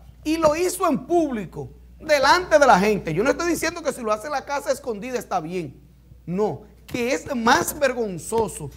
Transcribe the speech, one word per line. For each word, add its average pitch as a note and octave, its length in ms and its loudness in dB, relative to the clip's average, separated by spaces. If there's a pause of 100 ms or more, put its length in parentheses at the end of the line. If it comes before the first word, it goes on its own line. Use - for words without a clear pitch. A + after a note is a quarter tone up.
(260)
y D#4 100 0
lo D#4 220 4
hizo F4+ 320 0
en C4 180 -2
público, B3 600 -2 (320)
delante D4+ 580 4
de C#4 80 6
la G#3 140 8
gente. G3 320 0
Yo F#3 100 0
no C#4 60 2
estoy E4 200 0
diciendo E4 320 -2
que C#4+ 120 -4
si B3+ 80 -10
lo A3 100 -2
hace G#3+ 140 -4
en D4 80 -8
la C4 100 -4
casa C#4 300 -4
escondida B3 440 -6
está G3 220 -4
bien. D#3+ 400 -8 (460)
No, F3+ 380 -2 (220)
que B3+ 280 -2
es - 200 -6
más C4+ 460 2
vergonzoso A3 960 -2